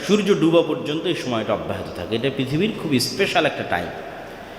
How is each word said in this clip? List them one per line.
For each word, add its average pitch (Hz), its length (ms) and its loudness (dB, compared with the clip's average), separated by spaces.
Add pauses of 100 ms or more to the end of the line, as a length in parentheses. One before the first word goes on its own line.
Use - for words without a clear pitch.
সূর্য 202 280 4
ডুবা 165 340 6
পর্যন্ত 151 380 -2
এই 170 80 0
সময়টা 110 380 -2
অব্যাহত 90 440 -4
থাকে। 90 200 -2
এটা 123 200 0
পৃথিবীর 151 360 0 (100)
খুব 143 160 2
স্পেশাল 180 480 2
একটা 127 160 -2
টাইম। 87 240 -2 (720)